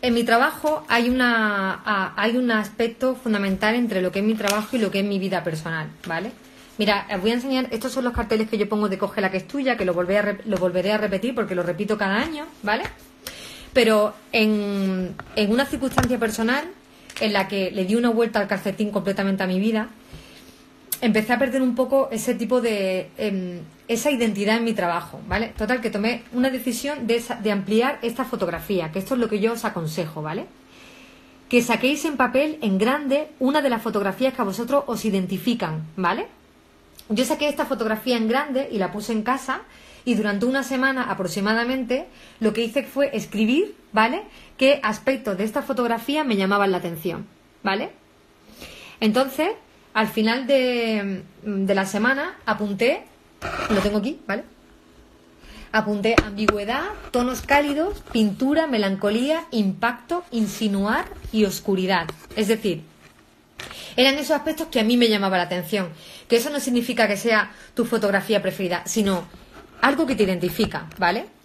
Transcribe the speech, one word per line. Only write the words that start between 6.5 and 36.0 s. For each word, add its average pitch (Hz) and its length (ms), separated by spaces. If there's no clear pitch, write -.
Mira, 202 340
os 190 80
voy 220 120
a - 20
enseñar, 254 380
estos 233 180
son 247 140
los 240 80
carteles 220 360
que 220 100
yo 202 100
pongo 208 200
de 190 80
Coge 196 240
la 190 120
que 190 60
es 185 100
tuya, 262 280
que 220 80
lo 180 100
volveré 180 240
a 208 40
rep-, 202 220
lo 208 120
volveré 180 360
a 214 60
repetir 208 360
porque 208 220
lo 175 80
repito 196 340
cada 196 180
año, 302 300
¿vale? 226 220
Pero 214 420
en, 202 840
en 208 160
una 254 160
circunstancia 254 500
personal 226 480
en 214 120
la 196 160
que 196 240
le 196 120
di 202 120
una 240 140
vuelta 226 280
al 202 80
calcetín 202 460
completamente 196 500
a 185 60
mi 185 100
vida, 220 300
empecé 220 320
a 240 60
perder 262 240
un 254 120
poco 262 360
ese 233 240
tipo 247 260
de, 190 580
em, 185 420
esa 233 240
identidad 220 460
en 233 80
mi 226 80
trabajo, 175 560
¿vale? 214 280
Total, 220 240
que 220 100
tomé 220 320
una 247 180
decisión 254 560
de 233 100
esa, 233 200
de 208 160
ampliar 220 500
esta 233 220
fotografía, 170 680
que 190 80
esto 190 160
es 247 60
lo 233 80
que 214 100
yo 220 140
os 233 120
aconsejo, 160 580
¿vale? 170 240
Que 240 140
saquéis 247 420
en 302 120
papel, 269 460
en 196 160
grande, 277 500
una 277 240
de 269 80
las 233 100
fotografías 220 540
que 254 80
a - 20
vosotros 240 420
os 226 180
identifican, 185 840
¿vale? 196 300